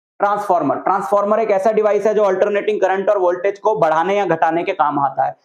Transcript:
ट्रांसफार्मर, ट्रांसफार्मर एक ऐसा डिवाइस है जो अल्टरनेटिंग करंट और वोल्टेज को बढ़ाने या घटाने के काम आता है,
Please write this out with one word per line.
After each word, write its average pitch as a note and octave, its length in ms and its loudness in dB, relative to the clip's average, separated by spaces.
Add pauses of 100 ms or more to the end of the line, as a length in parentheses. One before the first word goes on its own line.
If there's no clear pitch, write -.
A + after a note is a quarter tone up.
(200)
ट्रांसफार्मर, F#3+ 560 0
ट्रांसफार्मर G3+ 640 0
एक A3 100 0
ऐसा G3 220 2
डिवाइस G#3 340 0
है A3 80 2
जो G#3+ 80 2
अल्टरनेटिंग G3+ 580 0
करंट F#3+ 300 0
और G3+ 80 2
वोल्टेज F3+ 400 -2
को G#3+ 180 0
बढ़ाने E3 400 0
या G3+ 100 0
घटाने E3 380 0
के F#3+ 80 -2
काम D3 260 0
आता C3+ 260 -2
है, C#3 100 -4 (100)